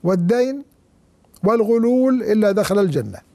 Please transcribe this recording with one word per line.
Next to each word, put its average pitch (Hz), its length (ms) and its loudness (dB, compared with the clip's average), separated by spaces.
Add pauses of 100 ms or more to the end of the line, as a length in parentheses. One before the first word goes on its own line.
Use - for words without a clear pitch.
والدين 240 600 0 (800)
والغلول، 233 760 2
إلا 208 300 2
دخل 202 260 0
الجنة. 139 400 -2 (160)